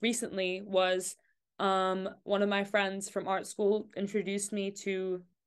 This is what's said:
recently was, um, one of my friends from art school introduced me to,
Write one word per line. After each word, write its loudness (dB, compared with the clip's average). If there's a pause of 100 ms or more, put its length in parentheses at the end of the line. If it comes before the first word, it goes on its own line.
recently -2
was, 0 (420)
um, 2 (160)
one 2
of 4
my 2
friends 0
from -4
art 0
school 0
introduced -2
me -2
to, -4 (220)